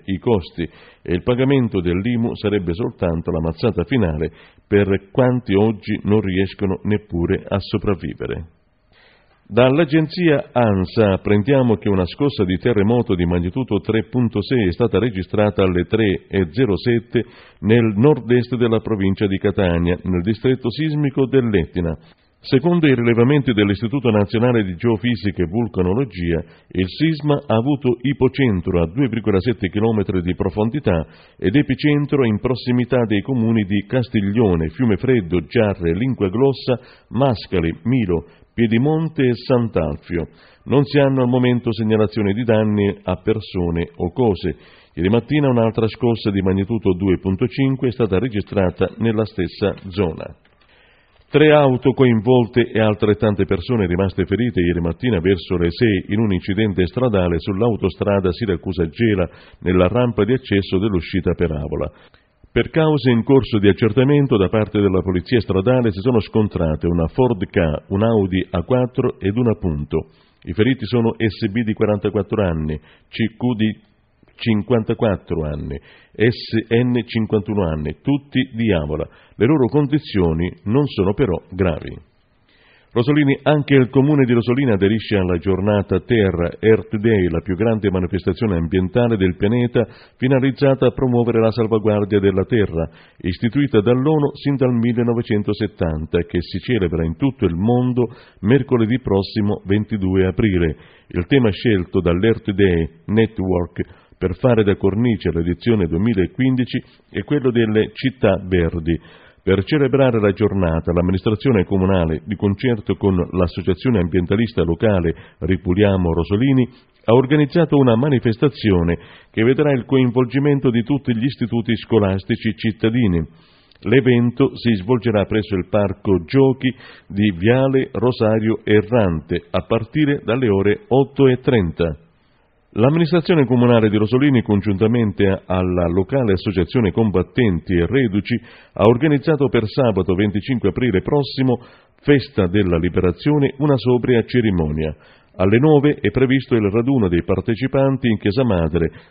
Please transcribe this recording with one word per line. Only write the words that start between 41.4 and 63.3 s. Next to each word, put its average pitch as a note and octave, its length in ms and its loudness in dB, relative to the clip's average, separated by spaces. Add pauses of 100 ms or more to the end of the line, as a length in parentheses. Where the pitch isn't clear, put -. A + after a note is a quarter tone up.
segnalazioni G#2+ 640 0
di A#2 100 -4
danni G#2+ 500 2 (100)
a F2+ 120 -2
persone F2 800 -4
o F2+ 160 -4
cose. F#2+ 440 -2 (400)
Ieri E2+ 140 -2
mattina C#3 400 0
un'altra A2+ 380 0
scossa A2+ 420 -2
di G2 120 0
magnitudo F#2+ 520 0
due F2+ 260 0
punto F#2+ 280 -2
cinque C3+ 400 -2
è A#2 40 -2
stata G2 260 -2
registrata G2 800 -2
nella A2 260 0
stessa F#2 520 -4 (120)
zona. F2+ 480 -4 (920)
Tre D3+ 240 4
auto C3+ 380 4
coinvolte A#2+ 800 2
e A2 120 -2
altrettante G#2+ 640 0
persone G2 400 -2
rimaste F2+ 400 -2
ferite G#2 360 -2
ieri E2+ 200 0
mattina E2+ 380 -2
verso F#2 360 0
le E2+ 140 0
sei G2+ 380 0
in G2+ 120 -2
un G#2+ 140 0
incidente F#2 540 -2
stradale F#2 520 0
sull'autostrada G2 920 -2
Siracusa-Gela, F#2 960 -2 (300)
nella F2+ 280 2
rampa A#2 380 0
di A2 80 0
accesso G2 460 -2
dell'uscita F#2 540 -2
per E2 180 -2
Avola. D2 400 -6 (600)
Per A#2 200 -2
cause D3+ 400 2
in A#2 120 2
corso B2+ 360 2